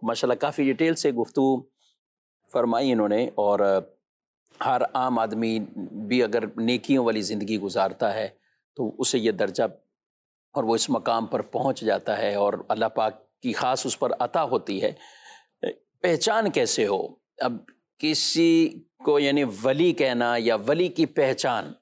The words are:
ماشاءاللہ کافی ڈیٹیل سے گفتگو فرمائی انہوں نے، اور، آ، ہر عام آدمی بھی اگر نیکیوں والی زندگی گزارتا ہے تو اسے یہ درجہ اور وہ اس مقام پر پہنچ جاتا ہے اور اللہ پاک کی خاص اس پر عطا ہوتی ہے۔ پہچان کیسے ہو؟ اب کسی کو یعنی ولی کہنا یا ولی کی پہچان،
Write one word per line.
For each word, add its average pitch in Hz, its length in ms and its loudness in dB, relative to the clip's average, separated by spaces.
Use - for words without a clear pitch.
ماشاءاللہ 117 380 -2
کافی 147 240 -2
ڈیٹیل 160 320 2
سے 147 160 0
گفتگو 131 500 0
فرمائی 120 380 0
انہوں 107 180 2
نے، 113 260 0
اور، 101 240 2
آ، 98 200 4
ہر 127 160 0
عام 127 260 0
آدمی 110 400 -2
بھی 110 320 0
اگر 110 200 0
نیکیوں 123 500 0
والی 110 160 0
زندگی 104 380 -4
گزارتا 98 540 -2
ہے 107 140 -4
تو 113 220 -4
اسے 127 220 0
یہ 110 120 2
درجہ 101 320 -2
اور 135 120 -4
وہ 113 120 2
اس 110 140 -2
مقام 117 360 0
پر - 160 -4
پہنچ 127 400 -4
جاتا 104 360 0
ہے 104 180 -2
اور 101 180 2
اللہ 110 180 0
پاک - 540 -4
کی 120 140 -4
خاص 131 320 -2
اس 120 140 -4
پر 123 200 0
عطا 156 240 0
ہوتی 113 380 -2
ہے۔ - 100 0
پہچان 208 480 2
کیسے 120 380 0
ہو؟ 98 200 -2
اب 123 160 -4
کسی 165 800 2
کو 147 140 4
یعنی 143 240 2
ولی 147 300 4
کہنا 120 460 2
یا 113 160 2
ولی 160 200 2
کی 160 180 0
پہچان، 127 760 -2